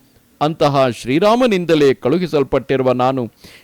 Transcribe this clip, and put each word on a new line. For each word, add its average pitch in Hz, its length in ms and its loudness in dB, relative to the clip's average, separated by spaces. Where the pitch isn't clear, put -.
ಅಂತಹ 143 480 0
ಶ್ರೀರಾಮನಿಂದಲೇ 165 1080 0
ಕಳುಹಿಸಲ್ಪಟ್ಟಿರುವ 135 960 -2
ನಾನು 123 400 -2